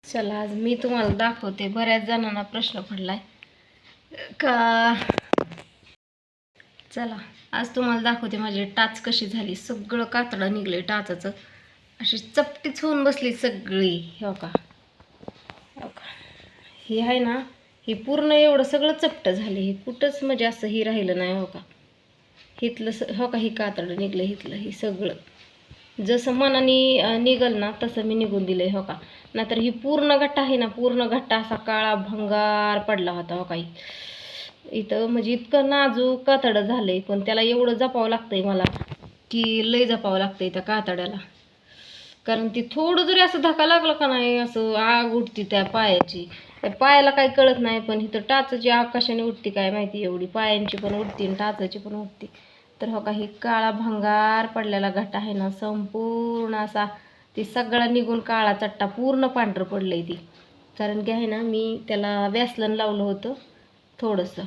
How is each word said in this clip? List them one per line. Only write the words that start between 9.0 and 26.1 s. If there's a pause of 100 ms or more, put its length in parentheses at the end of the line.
कशी
झाली.
सगळं
कातडं
निघलंय
टाचाचं, (680)
अशी
चपटीच
होऊन
बसली
सगळी.
हो
का, (1300)
हो
का, (840)
ही
आहे
ना, (480)
ही
पूर्ण
एवढं
सगळं
चपटं
झालं.
हे
कुठंच
म्हणजे
असं
ही
राहिलं
नाही.
हो
का, (1040)
हिथलं
स-,
हो
का,
ही
कातडं
निघलं
हिथलं,
हे
सगळं (920)
जसं